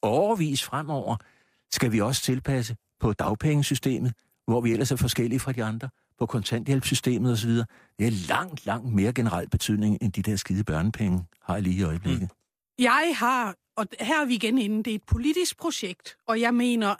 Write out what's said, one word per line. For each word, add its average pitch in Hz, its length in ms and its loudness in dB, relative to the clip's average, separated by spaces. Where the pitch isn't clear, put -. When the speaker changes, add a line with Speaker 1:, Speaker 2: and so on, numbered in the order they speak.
Speaker 1:
årevis 156 640 2
fremover. 139 520 -4
Skal 123 200 0
vi 110 80 2
også 120 220 0
tilpasse 127 540 -2
på 110 120 2
dagpengesystemet, 131 1000 0
hvor 117 140 2
vi 117 120 2
ellers 113 180 0
er 131 60 0
forskellige 120 440 0
fra 135 120 -6
de 117 120 -4
andre, 110 240 -6
på 117 80 -2
kontanthjælpssystemet 123 1080 0
og 113 60 2
så 104 80 -2
videre. 117 200 2
Det 104 80 2
er 120 40 2
langt, - 380 -2
langt 117 280 -4
mere 101 180 4
generel 113 360 0
betydning, 104 520 2
end 104 120 0
de 101 100 -4
der 107 140 0
skide 98 280 0
børnepenge 90 600 0
har 95 180 -4
lige 90 160 0
i 98 60 0
øjeblikket. 95 400 0
Speaker 2:
Mm. - 600 -6
Speaker 3:
Jeg 294 320 4
har, 240 380 0
og 214 100 -2
her 285 200 0
er 294 40 2
vi 247 100 0
igen 220 240 2
inde, 214 240 0
det 233 80 -4
er 214 40 -2
et 214 120 -6
politisk 311 520 0
projekt, - 580 -6
og 226 140 0
jeg 233 140 2
mener, 240 460 2